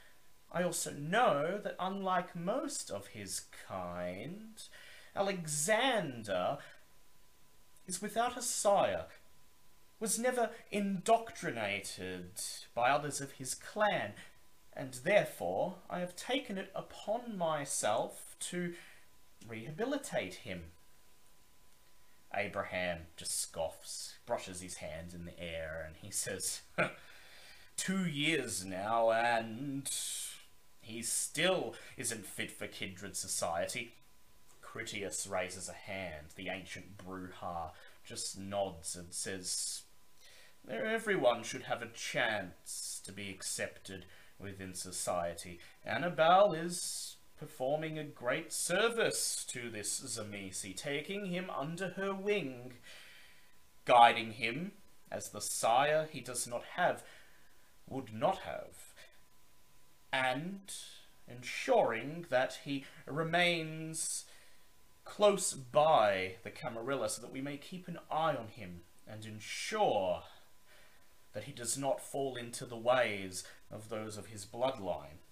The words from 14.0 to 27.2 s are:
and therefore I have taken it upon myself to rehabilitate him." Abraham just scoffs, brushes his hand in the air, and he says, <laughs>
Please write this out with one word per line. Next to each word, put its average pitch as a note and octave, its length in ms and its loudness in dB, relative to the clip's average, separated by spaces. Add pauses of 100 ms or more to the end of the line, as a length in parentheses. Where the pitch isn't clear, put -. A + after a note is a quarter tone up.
and C3 220 -8
therefore C#3+ 920 2
I F3 120 -4
have F3+ 160 -4
taken B3 420 -2
it F#3+ 160 -8
upon A3+ 640 -6
myself D3 1040 0
to F3 360 -4 (720)
rehabilitate D3+ 880 -4
him." F2 360 -10 (1600)
Abraham F2+ 720 -2 (120)
just - 220 -4
scoffs, - 760 -6 (100)
brushes F#2+ 360 -4
his F2+ 160 -10
hand E2+ 360 -10
in E2+ 120 -10
the E2+ 140 -14
air, E2 460 -6
and D#2 120 -14
he G#2 120 -14
says, - 520 -4 (140)
<laughs> D#3+ 140 0 (880)